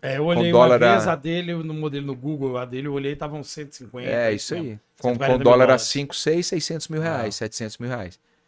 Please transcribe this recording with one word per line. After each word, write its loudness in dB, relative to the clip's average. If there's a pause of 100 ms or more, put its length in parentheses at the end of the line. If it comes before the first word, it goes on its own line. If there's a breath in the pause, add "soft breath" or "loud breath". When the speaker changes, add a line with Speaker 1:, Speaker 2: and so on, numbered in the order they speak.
Speaker 1:
É, -4
eu -2
Speaker 2:
Com 0
Speaker 1:
olhei 2
Speaker 2:
dólar 8
Speaker 1:
uma 8
vez 4
Speaker 2:
a 2
Speaker 1:
a -4
dele -4
no -6
modelo -6
no -6
Google, -6
a -6
dele -8
eu -6
olhei, -6
tava -10
uns -12
cento -14
e -18
cinquenta, -14
Speaker 2:
É, 0
isso -6
Speaker 1:
né? -6
Speaker 2:
aí. -10 (220)
Com, 0
com -
Speaker 1:
Cento 2
e -4
quarenta 2
mil 2
Speaker 2:
dólar 8
a 8
Speaker 1:
dólares. 6
Speaker 2:
cinco, -4
seis, 0
seiscentos -6
mil -6
reais, -4
Speaker 1:
Ah. -8
Speaker 2:
setecentos -8
mil -8
reais. -10 (280)